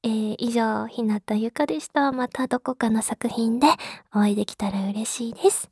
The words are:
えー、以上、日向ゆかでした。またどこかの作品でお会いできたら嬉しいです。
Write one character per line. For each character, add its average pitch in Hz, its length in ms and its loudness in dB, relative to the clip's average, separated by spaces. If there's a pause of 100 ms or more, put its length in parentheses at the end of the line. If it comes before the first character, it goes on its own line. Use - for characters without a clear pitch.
え 240 40 2
ー、 214 300 0
以 233 140 -2
上、 220 340 0
日 233 160 -6
向 214 180 2 (140)
ゆ 220 160 0
か 294 160 0
で 311 140 -4
し - 80 -14
た。 277 240 2
ま 254 160 -2
た 254 180 -4
ど 247 140 0
こ 254 160 -6
か 233 120 0
の 220 140 2
作 - 260 -4
品 226 300 0
で 277 80 6 (460)
お 208 80 2
会 208 140 4
い - 20 0
で 208 100 -2
き - 80 -12
た 196 160 -4
ら 196 180 -2
嬉 214 160 -4
し 233 260 -6
い 233 40 -12
で 392 160 4
す。 - 220 -4